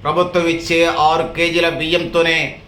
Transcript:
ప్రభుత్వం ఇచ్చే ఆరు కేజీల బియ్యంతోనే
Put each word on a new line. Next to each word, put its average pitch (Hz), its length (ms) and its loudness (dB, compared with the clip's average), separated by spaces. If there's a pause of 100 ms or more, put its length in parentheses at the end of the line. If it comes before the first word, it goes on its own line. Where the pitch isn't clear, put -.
ప్రభుత్వం 175 500 0
ఇచ్చే 165 260 -2 (300)
ఆరు 165 160 0 (100)
కేజీల 170 320 0 (120)
బియ్యంతోనే 165 580 0 (300)